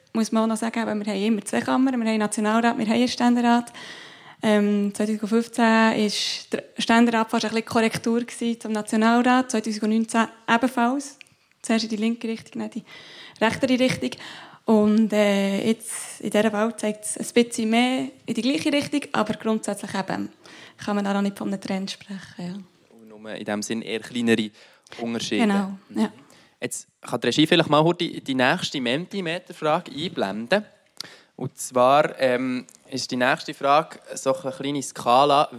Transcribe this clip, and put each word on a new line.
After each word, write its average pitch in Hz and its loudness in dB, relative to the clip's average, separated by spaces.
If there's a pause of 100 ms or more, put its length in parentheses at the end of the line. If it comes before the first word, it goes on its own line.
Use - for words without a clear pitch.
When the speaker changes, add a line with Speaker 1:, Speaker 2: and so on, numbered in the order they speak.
(120)
Speaker 1:
muss 226 -2
man 220 2
auch 226 0
noch 226 -2
sagen, 226 -4
aber 214 -4
wir 208 -4
haben 196 -2
immer 220 2
zwei 233 -2
Kammern, 262 2
wir 240 -2
haben 220 0
einen 220 0
Nationalrat, 220 0
wir 233 -2
haben 220 2
einen 247 2
Ständerat. 240 2 (720)
Ähm, 208 2
zweitausendfünfzehn 220 2
ist - -4
der - -6 (120)
Ständerat 233 4
fast 233 0
ein 214 -2
bisschen 220 -2
Korrektur 226 0
gewesen 233 -6
zum 220 -6
Nationalrat, 233 4
zweitausendneunzehn 220 0 (260)
ebenfalls. 247 0 (440)
Zuerst 226 0
in 220 -8
die 220 -6
linke 226 -4
Richtung, 226 -10
dann 220 -8
in 220 -10
die - -12
rechtere 240 2
Richtung. 254 0 (540)
Und, 214 4
äh, 196 2
jetzt - -4
in 226 -4
dieser 214 2
Wahl 220 -2
zeigt 214 -6
es - -6
ein 240 2
bisschen 233 -4
mehr 254 2 (180)
in 240 -4
die 226 -4
gleiche 285 0
Richtung, 285 -2 (100)
aber 214 0
grundsätzlich 214 -4
eben 196 -4 (480)
kann - -6
man 202 -2
da 196 -2
noch 202 0
nicht 196 -2
von 214 -6
einem 196 -6
Trend 190 -6
sprechen. - -12 (180)
Ja. 175 -10 (460)
Speaker 2:
Und 110 -20
nur 107 -16
in 104 -8
diesem 104 -4
Sinn 113 -6
eher 110 -6
kleinere 113 2 (480)
Unterschiede. 233 -2
Speaker 1:
Genau, 202 0 (240)
ja. 214 0 (480)
Speaker 2:
Jetzt - -10 (140)
kann - -6
die 120 0
Regie 147 4
vielleicht 160 2
mal 151 6
kurz 170 2
die, - -6
die 135 -6
nächste 143 0
Mentimeter-Frage 165 -4
einblenden. 139 -2 (680)
Und - -10
zwar, 135 2
ähm, 127 0 (240)
ist 131 -8
die 131 -4
nächste 135 0
Frage 147 0 (160)
so 135 0
eine 131 -8
kleine 139 -4
Skala, 139 4